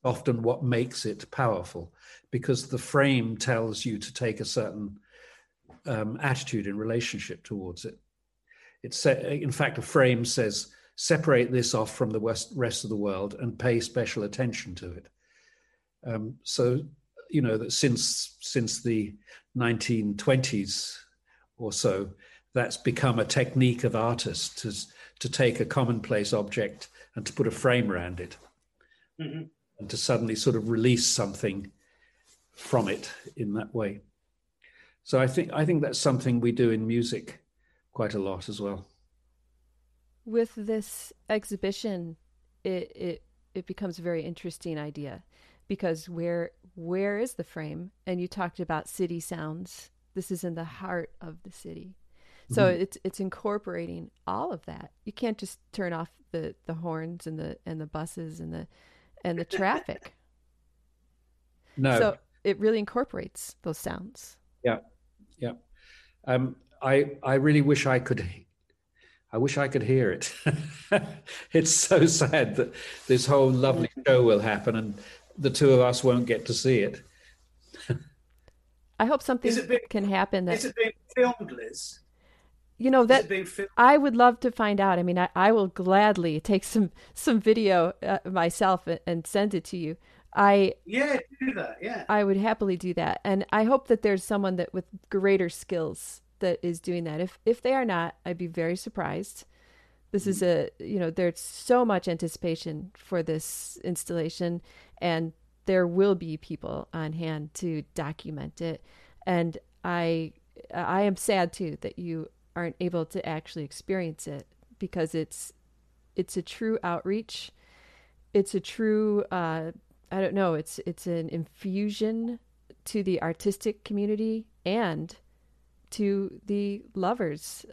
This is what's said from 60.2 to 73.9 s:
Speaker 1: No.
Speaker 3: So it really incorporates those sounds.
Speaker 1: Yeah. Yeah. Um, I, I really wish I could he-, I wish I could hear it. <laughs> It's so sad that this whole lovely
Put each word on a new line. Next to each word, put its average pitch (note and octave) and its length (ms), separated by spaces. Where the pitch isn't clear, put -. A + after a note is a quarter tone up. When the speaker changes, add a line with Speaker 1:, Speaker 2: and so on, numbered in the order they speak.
Speaker 1:
No. C3 220
Speaker 3:
So A2+ 180
it G3+ 160
really A3 180
incorporates - 840
those D#3+ 160
sounds. - 580
Speaker 1:
Yeah. A2+ 180
Yeah. A#2+ 140
Um, B2+ 300
I, C#3 300
I C3+ 140
really D3 260
wish C#3 240
I B2+ 120
could B2 220
he-, - 260
I A2 60
wish C3+ 180
I C#3+ 120
could C3 140
hear A#2+ 300
it. - 220
<laughs> - 580
It's E3 220
so - 300
sad C#3 520
that - 180
this B2+ 180
whole C3+ 260
lovely B2 380